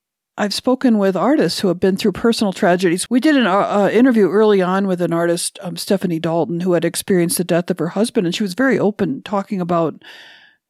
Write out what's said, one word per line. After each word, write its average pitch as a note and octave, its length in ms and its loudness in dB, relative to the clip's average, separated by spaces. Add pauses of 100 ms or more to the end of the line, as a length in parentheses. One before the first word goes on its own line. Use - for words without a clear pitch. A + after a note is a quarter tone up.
(380)
I've G3+ 160 -4
spoken B3+ 460 0
with F#3+ 180 2
artists G3+ 420 0
who G3+ 100 0
have F3 100 -2
been F#3+ 180 2
through G#3 160 0
personal A3 400 0
tragedies. F3+ 560 0
We B3 100 0
did D4+ 160 2
an, A#3+ 120 2
uh, F3+ 120 2
uh, F#3+ 320 0
interview A3+ 380 4
early G#3 320 4
on F#3+ 260 0
with F3+ 140 -2
an E3 100 0
artist, E3+ 500 -2
um, F3 140 -10
Stephanie F3+ 440 -2
Dalton, E3 420 -2
who F3+ 120 0
had E3 120 2
experienced F3 540 0
the F3+ 40 -2
death F3 280 0
of F3 80 -6
her E3 100 -4
husband, G#3 380 -2
and E3+ 80 -2
she - 80 -4
was F#3 100 -4
very B3+ 260 0
open F3 440 -2
talking G3 360 -4
about E3+ 420 -2 (680)